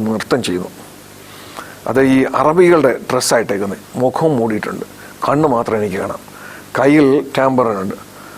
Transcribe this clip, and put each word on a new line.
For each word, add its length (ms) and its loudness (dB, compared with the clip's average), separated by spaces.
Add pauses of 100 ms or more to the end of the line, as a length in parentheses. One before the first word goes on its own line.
നൃത്തം 400 -2
ചെയ്യുന്നു. 240 -6 (1160)
അത് 100 0 (160)
ഈ 20 4 (220)
അറബികളുടെ 520 4 (180)
ഡ്രസ്സായിട്ടേക്കുന്നത്, 760 -2 (180)
മുഖവും 380 0
മൂടിയിട്ടുണ്ട്, 460 -4 (400)
കണ്ണ് 280 2
മാത്രം 280 -2
എനിക്ക് 200 -4
കാണാം, 200 -8 (580)
കയ്യിൽ 260 6 (300)
ടാമ്പറിനുണ്ട്. 600 0 (400)